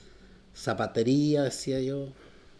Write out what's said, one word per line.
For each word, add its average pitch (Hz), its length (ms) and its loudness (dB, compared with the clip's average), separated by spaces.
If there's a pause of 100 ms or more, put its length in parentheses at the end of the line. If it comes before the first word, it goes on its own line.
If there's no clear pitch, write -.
(560)
Zapatería, 131 880 2
decía 131 380 -4
yo. 139 280 -6 (500)